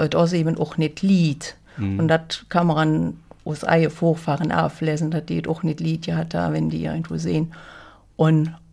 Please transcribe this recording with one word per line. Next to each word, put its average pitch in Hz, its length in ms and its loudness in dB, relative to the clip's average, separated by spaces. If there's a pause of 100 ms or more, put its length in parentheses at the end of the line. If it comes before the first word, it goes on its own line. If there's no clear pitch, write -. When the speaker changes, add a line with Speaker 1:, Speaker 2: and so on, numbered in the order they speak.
Speaker 1:
das 170 240 2
eben 165 240 0
auch 160 220 -4
nicht 151 240 -2
Lied. 170 520 2 (220)
Speaker 2:
Mhm. 104 220 -2
Speaker 1:
Und 160 100 2
das 165 400 -2
kann 175 200 2
man 156 500 0 (260)
aus 151 180 -6
eigenen 160 280 4
Vorfahren 160 640 0
auflesen, 160 580 0
dass 160 160 -2
die 165 200 -4
auch 160 180 -4
nicht 156 160 -2
Lied 160 260 -2
gehabt 165 280 -2
haben, 170 200 0
wenn 156 160 0
die 160 160 -4
irgendwo 160 320 -4
sehen. 160 340 -2 (640)
Und 160 380 2 (180)